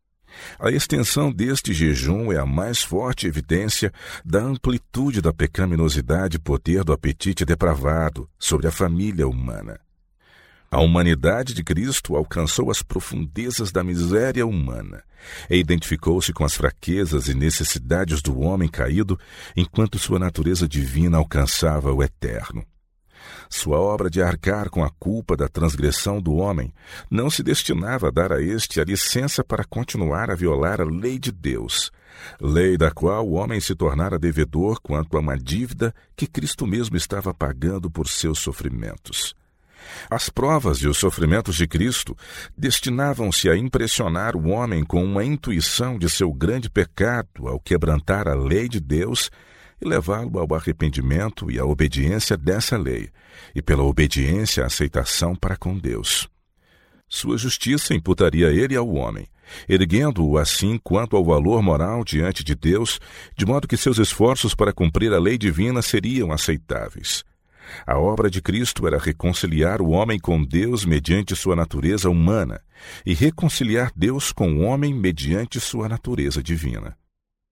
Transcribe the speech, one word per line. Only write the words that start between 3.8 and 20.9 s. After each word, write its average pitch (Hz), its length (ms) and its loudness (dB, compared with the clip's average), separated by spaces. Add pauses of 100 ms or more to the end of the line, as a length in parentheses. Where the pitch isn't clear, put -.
da 85 180 0
amplitude 127 800 -2
da 80 100 4
pecaminosidade 80 1040 0
e 76 40 -4
poder 78 440 0
do 80 80 2
apetite 76 540 -2
depravado 78 840 0 (100)
sobre - 280 0
a 82 40 0
família 87 560 0
humana. 58 540 -6 (880)
A 65 100 2
humanidade 85 720 4
de 110 100 -4
Cristo 82 500 -2
alcançou 78 560 0
as - 120 -2
profundezas 98 880 -6
da 92 100 2
miséria 98 640 0
humana 60 560 -4 (460)
e 87 80 4
identificou-se 82 760 2
com 78 140 -2
as 73 120 0
fraquezas 78 720 0
e 71 60 0
necessidades 76 880 0
do 71 180 -2
homem 85 300 2
caído, 92 500 0 (380)
enquanto 110 420 0
sua - 200 0
natureza 85 500 0
divina 73 480 2